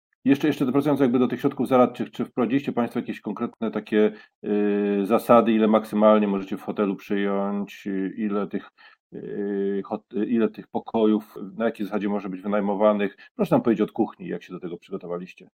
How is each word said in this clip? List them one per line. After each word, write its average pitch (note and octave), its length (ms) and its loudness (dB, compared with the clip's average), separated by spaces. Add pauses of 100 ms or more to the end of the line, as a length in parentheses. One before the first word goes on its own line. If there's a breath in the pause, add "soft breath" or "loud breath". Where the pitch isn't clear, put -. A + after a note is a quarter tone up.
(240)
jeszcze, C#3 220 4
jeszcze D3 200 0
wracając C#3 340 2
jakby B2+ 180 4
do B2 100 4
tych B2 120 -6
środków C#3 280 -2
zaradczych, B2 420 2
czy - 140 -6
wprowadziliście B2 480 -2
państwo A#2+ 260 -4
jakieś A2 220 -8
konkretne A2 500 -6
takie, G#2+ 420 2 (320 loud breath)
y, G#2 600 0
zasady, A2+ 460 4
ile A2 160 4
maksymalnie G#2+ 600 4
możecie G2 280 -4
w - 60 -14
hotelu G2 340 -4
przyjąć, G2+ 880 -4
y, F#2+ 300 -4
ile G#2 300 -4
tych, G2 220 -8 (440 soft breath)
y, G3+ 720 -4
hot-, - 300 -10 (120)
ile A2+ 220 2
tych G#2 200 -14
pokojów, G#2+ 680 0 (220)
na A2 80 -2
jakiej A2 220 -4
zasadzie G2+ 220 -4
może G2+ 200 -4
być F#2 140 -10
wynajmowanych? G2+ 760 2 (200 soft breath)
Proszę F#3 180 0
nam B2 80 2
powiedzieć A2 200 2
od G#2 100 0
kuchni, G2+ 360 -4
jak F2+ 140 -8
się - 100 -20
do E2+ 80 -12
tego F2 180 -10
przygotowaliście. F2+ 720 -12 (120)